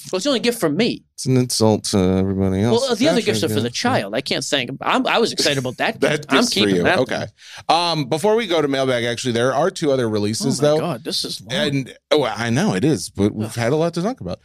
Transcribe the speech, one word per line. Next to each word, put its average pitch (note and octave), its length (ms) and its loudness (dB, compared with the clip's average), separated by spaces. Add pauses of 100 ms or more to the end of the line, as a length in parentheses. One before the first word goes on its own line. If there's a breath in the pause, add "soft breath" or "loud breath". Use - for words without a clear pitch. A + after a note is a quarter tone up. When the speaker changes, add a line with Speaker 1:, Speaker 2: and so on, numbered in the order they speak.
(120)
Speaker 1:
Well, F3 60 -2
it's F#3 60 -6
the D4 60 0
only B3+ 100 0
gift A#3 200 -2
for E3+ 80 2
me. D#3+ 340 0 (120)
Speaker 2:
it's - 120 -8
an C3 100 4
insult A2+ 460 4
to - 160 0
everybody F#2+ 640 2
else. E3 200 2
Speaker 1:
Well, C4 140 0
the A3+ 140 2
other E4 80 2
Speaker 2:
That's A3+ 100 0
Speaker 1:
gifts - 160 0
are D#3+ 60 0
Speaker 2:
your G#2+ 80 0
Speaker 1:
for G#2+ 40 2
the A#2+ 100 -2
Speaker 2:
gift. - 60 -18
Speaker 1:
child. A2 380 -2
I B2+ 60 0
can't D#3+ 240 -4
thank C3 260 -2
him. C#3 100 -10
I'm, A#3+ 240 0
I E3 140 2
was A#3 140 0
excited C#3+ 260 0
about B2+ 200 -6
that C#3+ 220 -2
Speaker 2:
<laughs> - 0 -
That C#3 100 2
Speaker 1:
gift. D3+ 180 -2
I'm D3 140 4
Speaker 2:
gift's B3 120 0
for G3 60 0
Speaker 1:
keeping G3+ 160 2
Speaker 2:
you. F3 80 2
Speaker 1:
that F3 160 2
Speaker 2:
Okay. B2+ 180 -2
Speaker 1:
thing. D2 100 -6 (400 loud breath)
Speaker 2:
Um, D#3+ 400 2
before F3+ 280 2
we A#3 100 0
go E3 160 2
to D3 60 0
mailbag, C3 340 0
actually, A#2+ 300 -2
there A#2+ 200 2
are D3 160 2
two E3+ 220 -2
other B2+ 180 2
releases, G#2+ 520 -2
Speaker 1:
Oh, - 20 2
my D3 60 4
Speaker 2:
though. D3+ 120 4
Speaker 1:
God, D3 240 -6
this - 200 -6
is - 160 -10
long. G2+ 120 -16
Speaker 2:
And, C#3 440 -2 (160)
oh, D3+ 100 4
I A2+ 280 -2
know D#3+ 260 2
it G#2 80 0
is, C#3 260 0
but G2+ 240 0
we've G#2+ 140 -6
Speaker 1:
Ugh. A2 80 -12
Speaker 2:
had A#2 160 0
a D#3 40 0
lot E3 180 -2
to E3+ 80 -4
talk A3+ 180 -6
about. - 240 -10